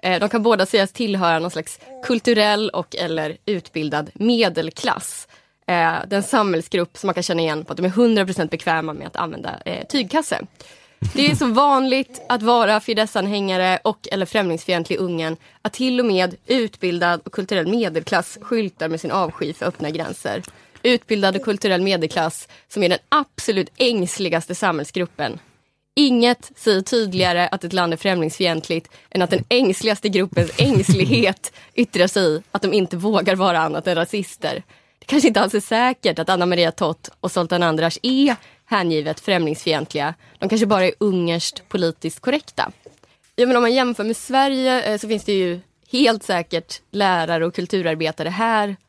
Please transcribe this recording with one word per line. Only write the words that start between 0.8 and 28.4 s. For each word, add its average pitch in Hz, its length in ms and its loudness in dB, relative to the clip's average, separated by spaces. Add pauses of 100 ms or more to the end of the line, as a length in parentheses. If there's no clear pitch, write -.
tillhöra 190 460 0
någon 170 120 -4
slags - 280 -8 (280)
kulturell 214 640 2
och - 280 -8
eller 160 380 -4 (100)
utbildad 156 680 -4
medelklass. 196 1120 -2 (380)
Eh, 170 260 2 (140)
den 196 160 0
samhällsgrupp 190 760 0
som - 120 -4
man 180 60 0
kan 180 80 -4
känna 170 200 -2
igen 156 220 -2
på - 80 -12
att - 40 -8
de 175 100 -2
är 185 40 0
hundra 214 340 4
procent 180 260 -2
bekväma 160 420 -2
med 151 140 -12
att 170 100 -14
använda, - 340 -6 (140)
eh, - 240 -8
tygkasse. 277 520 -2 (720)
Det 285 160 2
är 294 40 2
så 294 120 0
vanligt 262 840 2
att 240 140 0
vara 220 380 4
Fidesz-anhängare 196 1040 0
och - 280 -4
eller 190 140 0
främlingsfientlig 175 680 -2
i - 20 -4
Ungern 165 380 -2 (260)
att 214 100 -4
till 254 280 0
och 247 60 0
med 180 280 2 (120)
utbildad 175 800 0
och - 80 -16
kulturell 185 340 -2
medelklass 180 760 -2
skyltar 202 460 -4
med 160 120 -4
sin 160 100 -6
avsky 165 420 -2
för - 140 -8
öppna 160 240 -4
gränser. 160 520 -6 (400)
Utbildad 208 540 2
och 190 60 -4
kulturell 202 400 0
medelklass 170 680 -2 (200)
som 208 140 -4
är 175 60 4
den 220 100 2 (100)
absolut 233 680 0
ängsligaste 180 760 0
samhällsgruppen. 165 840 -4 (560)
Inget 247 640 2
säger 196 260 2
tydligare 185 680 0
att 190 160 -6
ett 175 80 -8
land 175 200 0
är 160 40 -2
främlingsfientligt 165 920 -2 (200)